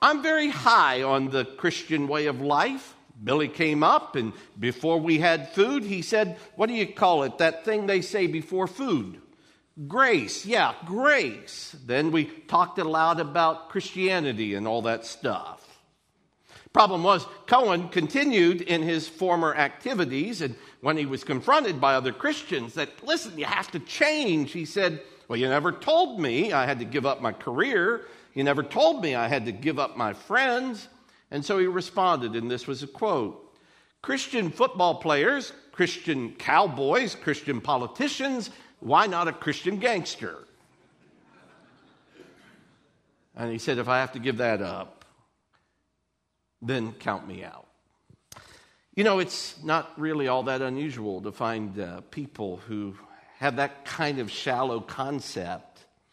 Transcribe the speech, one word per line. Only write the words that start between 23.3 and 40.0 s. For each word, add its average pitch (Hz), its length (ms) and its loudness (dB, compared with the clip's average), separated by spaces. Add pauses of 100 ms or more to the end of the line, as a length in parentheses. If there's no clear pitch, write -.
you 147 80 -6
have 190 240 -2
to 170 80 -6
change," 226 720 0
he 170 140 -6
said, 175 340 0 (260)
"Well, 117 120 -4
you 131 100 2
never 143 240 2
told 285 480 2
me 151 320 0
I 135 140 2
had 135 140 -2
to 120 40 -6
give 123 220 -2
up 127 160 0
my 113 100 0
career. 202 720 0 (320)
You 139 100 0
never 143 180 2
told 277 400 2
me 147 120 0
I 117 120 0
had 123 200 0
to 117 60 -4
give 139 260 -2
up 135 180 -2
my 110 160 -2
friends." 247 760 -2 (420)
And 143 120 -4
so 196 140 0
he 185 100 4
responded, 175 720 0
and 117 140 -4
this 123 160 -4
was 135 160 -6
a 139 40 -8
quote, 147 720 -4 (460)
"Christian 254 480 -2
football 190 460 2
players, 170 580 0 (180)
Christian 135 640 -2
cowboys, 160 800 2
Christian 135 480 -4
politicians, 247 880 -4 (300)
why 165 260 4
not 175 220 0
a 151 40 -2
Christian 180 460 -4
gangster?" 160 680 -2 (3000)